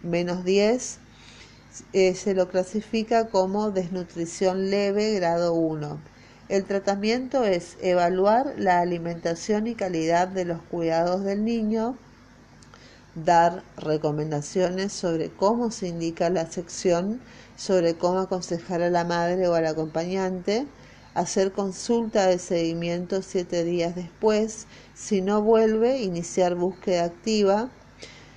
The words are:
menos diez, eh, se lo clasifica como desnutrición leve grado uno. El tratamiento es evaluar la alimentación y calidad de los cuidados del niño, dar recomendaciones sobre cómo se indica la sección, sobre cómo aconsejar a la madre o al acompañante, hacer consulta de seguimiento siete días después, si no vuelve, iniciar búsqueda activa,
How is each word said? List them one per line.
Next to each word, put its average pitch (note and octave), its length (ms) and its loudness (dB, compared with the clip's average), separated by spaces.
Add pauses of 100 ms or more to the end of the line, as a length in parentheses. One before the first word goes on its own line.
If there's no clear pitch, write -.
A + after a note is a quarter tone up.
menos F3 420 -2
diez, G3+ 540 2 (960)
eh, F#3 200 4
se F#3+ 200 -2
lo F#3 160 0
clasifica A3 800 0
como G3+ 420 0
desnutrición F#3 1000 -2
leve G3+ 460 2
grado E3+ 400 2
uno. D#3 440 -2 (520)
El G3 140 2
tratamiento G#3+ 800 -2
es F3+ 380 0
evaluar F#3 800 2
la F3+ 220 4
alimentación E3+ 840 -2
y A#3 100 -6
calidad F3 520 0
de F#3 160 -4
los E3+ 160 -4
cuidados E3+ 640 0
del G3+ 180 -2
niño, A3+ 540 -2 (1200)
dar E3+ 500 4 (140)
recomendaciones D#3 1120 -2
sobre E3 380 -2
cómo A3+ 400 0
se G3 180 -8
indica E3+ 400 -2
la E3+ 220 0
sección, F#3 680 -2 (380)
sobre E3+ 380 2
cómo F3+ 240 0
aconsejar F3+ 640 -4
a F3 80 2
la E3+ 140 2
madre F3 440 0
o E3+ 60 2
al E3 100 2
acompañante, F3+ 1000 -2 (480)
hacer F#3+ 360 0
consulta G#3 760 0
de F3+ 120 4
seguimiento E3+ 840 -2
siete F3 420 -2
días E3+ 320 -2
después, G#3+ 720 -2 (260)
si - 260 -2
no G3+ 220 2
vuelve, A3 560 4
iniciar F3+ 560 0
búsqueda F3 500 0
activa, G#3 640 0 (680)